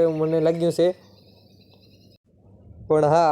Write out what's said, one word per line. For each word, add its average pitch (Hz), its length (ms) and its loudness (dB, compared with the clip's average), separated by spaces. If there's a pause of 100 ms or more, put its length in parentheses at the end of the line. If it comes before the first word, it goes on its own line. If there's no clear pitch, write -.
એવું 160 160 -2
મને 160 260 -2
લાગ્યું 170 300 -2
છે. 170 100 2 (2000)
પણ 151 280 2
હા, 170 160 2